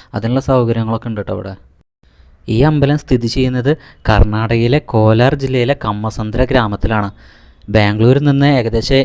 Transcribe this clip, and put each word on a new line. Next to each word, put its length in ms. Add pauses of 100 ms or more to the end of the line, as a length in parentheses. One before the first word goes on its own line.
(120)
അതിനുള്ള 320
സൗകര്യങ്ങളൊക്കെ 680
ഉണ്ട് 120
കേട്ടോ 140
ഇവിടെ. 180 (960)
ഈ 140
അമ്പലം 360
സ്ഥിതി 300
ചെയ്യുന്നത് 420 (340)
കർണാടകയിലെ 800
കോലാർ 500
ജില്ലയിലെ 440
കമ്മസന്ദ്ര 680
ഗ്രാമത്തിലാണ്. 640 (600)
ബാംഗ്ലൂരിൽ 580
നിന്ന് 260
ഏകദേശം 520